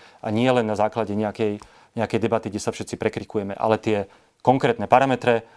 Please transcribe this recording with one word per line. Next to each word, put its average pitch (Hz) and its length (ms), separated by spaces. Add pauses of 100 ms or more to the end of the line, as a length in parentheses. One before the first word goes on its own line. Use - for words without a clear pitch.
(180)
a - 160
nie 120 160
len 123 160
na 107 80
základe 107 400
nejakej, 104 480 (320)
nejakej 110 280
debaty, 110 280
kde 98 80
sa 110 160
všetci - 240
prekrikujeme. 101 560
Ale 110 240
tie 104 320 (320)
konkrétne 123 480
parametre 123 560 (120)